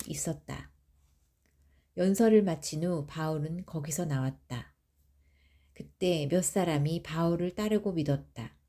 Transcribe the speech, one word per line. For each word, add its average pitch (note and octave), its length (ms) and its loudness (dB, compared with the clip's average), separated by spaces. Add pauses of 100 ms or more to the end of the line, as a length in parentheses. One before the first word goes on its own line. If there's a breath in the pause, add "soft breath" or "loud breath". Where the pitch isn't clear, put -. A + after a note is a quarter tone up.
있었다. D3 640 -8 (1300)
연설을 G3 460 6
마친 D#3+ 420 -2
후 E3+ 220 -2
바울은 D#3 600 -4
거기서 D#3 380 -4
나왔다. C3 720 -4 (1000)
그때 E3+ 560 -2
몇 F3+ 140 2
사람이 E3+ 600 0
바울을 E3+ 520 0
따르고 G#3 380 0
믿었다. C#3+ 640 -2 (120)